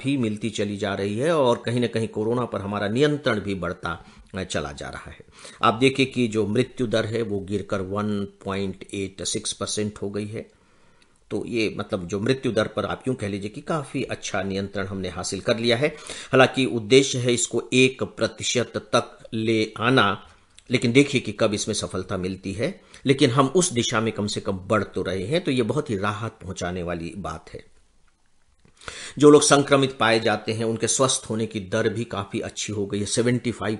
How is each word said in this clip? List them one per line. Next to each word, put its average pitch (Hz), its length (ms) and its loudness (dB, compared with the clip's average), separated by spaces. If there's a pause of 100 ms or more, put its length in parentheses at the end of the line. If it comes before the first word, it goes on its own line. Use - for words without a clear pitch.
भी 143 120 0
मिलती 110 340 -2
चली 104 260 -4
जा 98 180 -4
रही 101 240 -4
है 160 180 0
और 120 300 2
कहीं 120 140 0
ना 120 60 2
कहीं 110 220 -2
कोरोना 113 360 -2
पर 107 160 -6
हमारा 101 280 -2
नियंत्रण 131 520 2
भी 98 140 -4
बढ़ता 87 440 -6 (440)
चला 78 300 -6
जा 69 160 -12
रहा - 220 -14
है। - 140 -20 (380)
आप 110 120 4
देखिए 131 320 4
कि 123 220 0
जो 107 180 0
मृत्यु 120 400 -2
दर 107 200 0
है 113 160 -2
वो 101 180 -4
गिरकर 95 400 -4
वन 101 440 -2 (200)
पॉइंट 98 500 -4
एट 95 280 -6
सिक्स - 300 -4
परसेंट 104 500 -4
हो 101 80 -4
गई 104 160 -6
है। 107 220 -12 (840)
तो 104 160 -4
ये 110 300 0
मतलब 98 320 -4
जो 98 120 -2
मृत्यु 123 320 0
दर 107 140 2
पर - 180 -4
आप 90 240 -6
यूँ 127 80 0
कह 101 120 -6
लीजिए 101 220 -6
कि 147 100 -14
काफ़ी 147 440 -6
अच्छा - 380 -4
नियंत्रण 98 440 -4
हमने 95 220 -6
हासिल 87 320 -6
कर 113 180 0
लिया 117 180 2
है। 147 120 2 (440)
हालांकि 131 340 6
उद्देश्य 127 520 4
है 120 160 2
इसको 117 280 0 (100)
एक 127 300 4
प्रतिशत - 720 -2
तक - 400 -2 (180)
ले 110 440 0
आना, 107 480 4 (440)
लेकिन 120 220 2
देखिए 139 280 6
कि 107 120 -4
कब 107 220 0
इसमें 107 200 -2
सफलता 92 420 -4
मिलती 92 360 -6
है, 123 260 -4 (280)
लेकिन 131 240 6
हम 131 160 4
उस 175 260 2
दिशा 117 280 0
में 113 120 0
कम 104 140 -2
से 104 140 -4
कम 95 260 -6
बढ़ 104 180 2
तो - 180 -4
रहे 92 220 -4
हैं, 160 200 -2
तो 151 60 0
ये 127 120 2
बहुत 123 280 -2
ही 107 60 0
राहत 104 460 -4
पहुंचाने 90 400 -6
वाली 85 340 -6
बात 80 340 -10
है। - 180 -18 (1500)
जो 147 120 12
लोग 147 120 12
संक्रमित 139 560 4
पाए 113 220 4
जाते 110 320 0
हैं 113 120 -4
उनके 113 240 -2
स्वस्थ - 420 0
होने 110 160 -2
की 110 160 -6
दर 110 260 0
भी 110 160 -2
काफ़ी 98 360 -6
अच्छी - 320 -8
हो 101 140 -4
गई 101 120 -4
है, 101 80 -2
सेवेंटी 120 460 0
फ़ाइव 104 280 -4